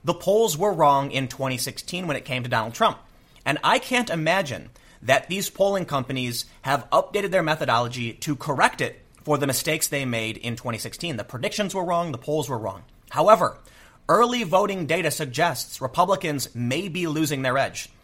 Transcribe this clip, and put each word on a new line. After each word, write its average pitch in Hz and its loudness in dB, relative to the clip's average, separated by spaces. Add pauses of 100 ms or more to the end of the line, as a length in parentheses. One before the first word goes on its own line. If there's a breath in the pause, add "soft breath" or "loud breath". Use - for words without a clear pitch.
the 165 0
polls 196 2
were 196 2
wrong 143 4
in 131 -2
twenty 131 -4
sixteen 175 -8
when 143 -2
it - -8
came 127 -4
to 123 -6
Donald 117 0
Trump. - 2 (440 soft breath)
And 143 2
I 226 4
can't 247 0
imagine 156 0 (320 soft breath)
that 131 2
these 185 -2
polling 196 2
companies 127 -4 (180 soft breath)
have 135 -2
updated 190 2
their 185 2
methodology 123 0
to 147 -4
correct 156 0
it - -4 (200)
for 151 2
the 143 0
mistakes 160 -2
they 139 -2
made 113 -2
in 117 -6
twenty 113 -6
sixteen. 143 -8
The 101 -6
predictions 156 -4
were 185 -2
wrong, 170 0
the 120 -8
polls 151 -2
were 127 -4
wrong. 101 -6 (260)
However, 185 4 (500 loud breath)
early 240 4
voting 185 0
data 160 0
suggests 143 -4
Republicans 165 0
may 123 -2
be 170 -4
losing 147 -2
their 131 2
edge. 104 -2 (160)